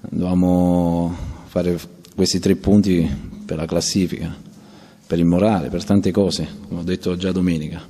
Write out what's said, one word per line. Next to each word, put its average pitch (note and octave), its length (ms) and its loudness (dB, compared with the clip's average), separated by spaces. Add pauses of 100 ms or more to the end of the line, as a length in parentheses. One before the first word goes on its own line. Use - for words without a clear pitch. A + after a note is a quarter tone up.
dovevamo F2+ 1120 2 (320)
fare F2 320 0 (420)
questi F#2 180 2
tre F#2+ 160 4
punti F#2+ 540 4 (380)
per E2 100 -8
la D#2 80 -4
classifica, E2 720 -2 (720)
per E2+ 120 -2
il E2+ 60 4
morale, F2+ 460 2
per F2 140 -4
tante G2 260 2
cose, F2 360 0 (220)
come F2 120 -8
ho E2+ 40 -8
detto F2+ 320 -4
già F#2 160 -2
domenica. E2 580 -2